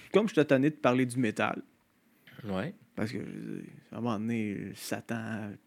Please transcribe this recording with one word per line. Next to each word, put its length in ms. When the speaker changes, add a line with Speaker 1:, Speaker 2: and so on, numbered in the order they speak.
Speaker 1:
comme 140
je 40
suis 140
tanné 240
de 60
parler 280
du 140
métal. 420
Speaker 2:
Ouais. 300
Speaker 1:
Parce 160
que, 60
je 60
veux 360
dire, 100
à 60
un 20
moment 180
donné, 560
Satan, 760